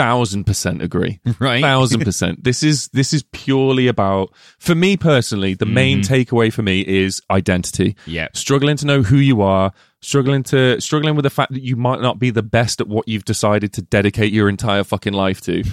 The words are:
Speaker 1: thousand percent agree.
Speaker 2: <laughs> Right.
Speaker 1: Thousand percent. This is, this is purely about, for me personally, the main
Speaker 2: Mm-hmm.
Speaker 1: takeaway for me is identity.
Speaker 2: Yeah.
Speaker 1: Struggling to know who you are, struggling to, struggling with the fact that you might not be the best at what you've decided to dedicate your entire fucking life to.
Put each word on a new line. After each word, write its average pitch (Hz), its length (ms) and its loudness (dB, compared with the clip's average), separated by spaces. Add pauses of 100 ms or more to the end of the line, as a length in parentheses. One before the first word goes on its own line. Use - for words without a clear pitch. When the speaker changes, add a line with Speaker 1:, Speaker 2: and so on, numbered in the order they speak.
Speaker 1:
thousand 117 440 0
percent - 380 -2
agree. 90 420 -4
Speaker 2:
<laughs> 120 140 -2
Right. 127 240 0
Speaker 1:
Thousand 131 420 2
percent. 87 400 -2
This 123 180 -2
is, 151 260 0
this 131 240 -2
is 151 100 0 (100)
purely 135 560 0
about, 98 440 0 (260)
for - 160 0
me 185 220 2
personally, 113 580 2
the 92 120 -2
main 131 340 2
Speaker 2:
Mm-hmm. 127 140 0
Speaker 1:
takeaway 117 380 2
for 117 100 -4
me 95 180 0
is 95 400 0 (100)
identity. 95 680 0 (100)
Speaker 2:
Yeah. 82 280 -6
Speaker 1:
Struggling 139 440 0
to 143 80 -6
know 139 160 2
who 117 140 4
you 135 260 4
are, 95 300 2 (280)
struggling 139 440 0
to, 131 360 2
struggling 151 360 -2
with 143 80 0
the 139 60 0
fact - 220 -4
that 131 100 -8
you 127 140 -4
might 123 240 -2
not 120 180 -2
be 127 120 0
the 107 120 -2
best 117 380 0
at - 80 -4
what 107 200 -4
you've 110 160 -6
decided 104 500 0
to 98 80 -8
dedicate 101 500 0
your 104 160 4
entire 101 360 0
fucking 104 280 -4
life 95 300 -2
to. 87 300 -4